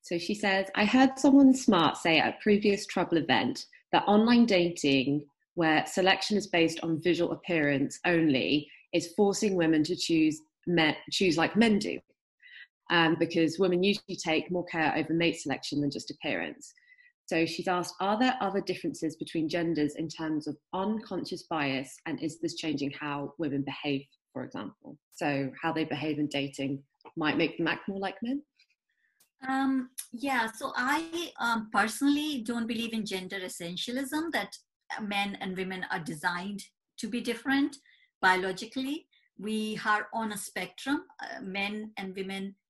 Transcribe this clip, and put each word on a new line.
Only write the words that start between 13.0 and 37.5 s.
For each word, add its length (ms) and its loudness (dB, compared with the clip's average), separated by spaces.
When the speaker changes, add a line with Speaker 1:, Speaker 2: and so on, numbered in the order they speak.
Speaker 1:
because 400 2
women 240 2
usually 340 0
take 340 -2
more 140 -2
care 320 0
over 160 -2
mate 260 2
selection 440 -4
than 80 0
just 200 -10
appearance." 600 -6
So 180 0
she's 240 -4
asked, 320 -2
"Are 180 0
there 220 2
other 220 -2
differences 540 -6
between 340 -4
genders 460 0
in 120 -6
terms 400 -4
of 80 -8
unconscious 680 -4
bias, 520 -4
and 160 -4
is 180 -6
this 140 -4
changing 380 -4
how 440 -8
women 280 -2
behave, 420 -4
for 120 -8
example?" 520 -12
So 480 -2
how 140 -2
they 100 -2
behave 340 -4
in 100 0
dating 540 -4
might 200 0
make 220 0
them 100 0
act 180 -4
more 120 -6
like 240 -6
men? 200 -4
Speaker 2:
Um, 400 0
yeah, 400 -2
so 240 -8
I, 640 -2
um, 320 -2
personally 720 2
don't 240 -4
believe 260 -4
in 140 -4
gender 340 -6
essentialism, 920 -6
that 220 -4
men 360 -4
and 200 -6
women 340 -6
are 80 -2
designed 640 -6
to 100 -6
be 140 -4
different 560 -2